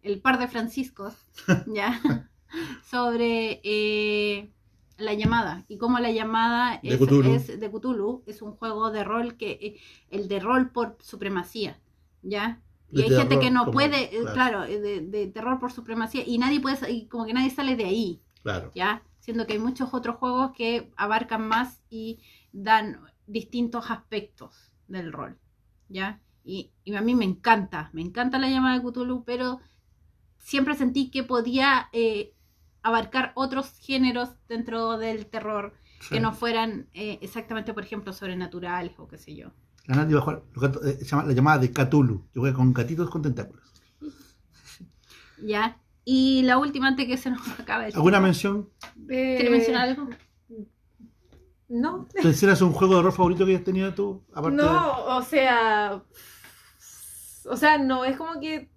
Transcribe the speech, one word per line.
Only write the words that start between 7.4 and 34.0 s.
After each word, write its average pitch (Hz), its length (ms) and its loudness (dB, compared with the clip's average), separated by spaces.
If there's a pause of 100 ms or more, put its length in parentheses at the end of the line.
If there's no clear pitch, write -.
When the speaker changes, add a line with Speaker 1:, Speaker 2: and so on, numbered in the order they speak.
Speaker 1:
de 214 100 -6
Cthulhu, 233 560 -4
es 208 160 -16
un 208 100 -14
juego 220 380 -4
de 214 120 -4
rol 233 340 -4
que, 202 160 -8
eh, - 280 -12 (300)
el 196 180 -6
de 196 120 -2
rol 254 300 2
por 233 300 -4
supremacía, 196 800 -8 (420)
¿ya? 208 380 -6 (300)
Y 143 80 -2
Speaker 2:
De - 60 4
Speaker 1:
hay - 40 2
gente 131 160 6 (120)
Speaker 2:
terror, 269 80 6
Speaker 1:
que 254 60 4
no 247 100 4
Speaker 2:
como, 240 120 0
Speaker 1:
puede, 277 320 2 (100)
eh, 220 60 -2
Speaker 2:
claro. - 140 -4
Speaker 1:
claro, 233 300 2
eh, 208 160 -6
de, 202 200 -4
de 196 280 -4
terror 233 300 -4
por 254 140 -6
supremacía 226 540 -6
y 240 100 -2
nadie 269 240 2
puede 269 160 0
sa-, 262 140 -6
y 226 180 -6
como 226 160 -6
que 220 80 -6
nadie 254 180 2
sale 262 240 -2
de 220 120 -2
ahí, 190 340 -2 (220)
Speaker 2:
Claro. 92 320 -6
Speaker 1:
¿ya? 202 280 -2 (160)
Siendo 226 280 -6
que 214 80 -4
hay 208 40 -2
muchos 254 360 -4
otros 240 220 -4
juegos 254 380 -2
que 233 440 -4
abarcan 220 500 -2
más 233 400 -2
y 220 320 -12 (320)
dan 214 480 0 (260)
distintos 233 640 -4
aspectos - 840 -10 (160)
del 180 220 -10
rol, - 280 -12 (500)
¿ya? 196 320 -8 (240)
Y, - 280 -12 (120)
y 202 120 -8
a 202 40 -4
mí 233 140 2
me 233 100 4
encanta, 185 680 0
me 160 80 -6
encanta 247 360 -2
La 269 120 0
Llamada 262 280 2
de 240 120 -4
Cthulhu, 247 340 -6
pero 247 360 -4 (760)
siempre 285 380 -2
sentí 262 360 0
que 262 140 -4
podía, 254 680 2
eh, 220 420 -2 (480)
abarcar 226 540 0
otros 262 440 -4
géneros 254 480 0 (200)